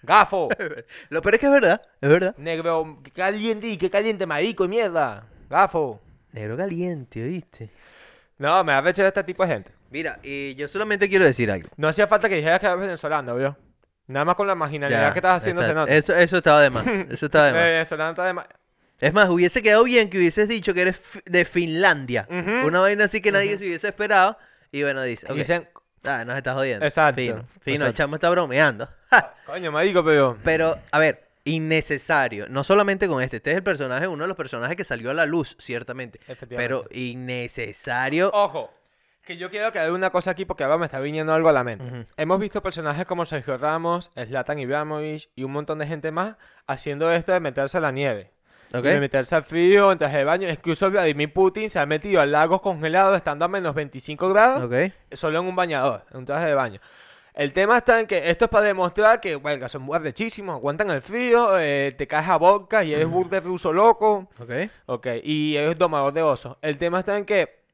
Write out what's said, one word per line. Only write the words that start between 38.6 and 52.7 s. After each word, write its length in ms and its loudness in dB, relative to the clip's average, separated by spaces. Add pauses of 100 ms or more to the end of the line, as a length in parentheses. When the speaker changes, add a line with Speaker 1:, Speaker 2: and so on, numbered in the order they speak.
Speaker 1:
que 140 -16
yo 120 -10
quiero 180 -4
aclarar 240 -2
una 180 0
cosa 220 -2
aquí 140 -6
porque 180 -6
ahora 140 2
me 80 -2
está 140 -8
viniendo 340 -2
algo 160 4
a 40 6
la 100 2
mente. 220 -8
Speaker 2:
Ujú. 200 -12 (100)
Speaker 1:
Hemos 240 0
visto 220 -6
personajes 440 -6
como 200 -4
Sergio 320 -6
Ramos, 580 -4
Zlatan 440 -6
Ibrahimovic 760 -6
y 80 -10
un 80 -8
montón 280 -6
de 80 -6
gente 240 -8
más 240 -6 (300)
haciendo 460 -4
esto 200 0
de 80 2
meterse 380 -4
a 40 0
la 100 -2
nieve. 400 -4 (420)
Speaker 2:
Ok. 100 -4
Speaker 1:
Y 60 0
de 100 4
meterse 360 0
al 80 2
frío 500 4
en 40 0
traje 200 -2
de 80 2
baño. 240 0
Incluso 420 -2
Vladimir 400 0
Putin 380 2
se 100 -4
ha 60 2
metido 340 0
a 60 6
lagos 360 2
congelados 540 2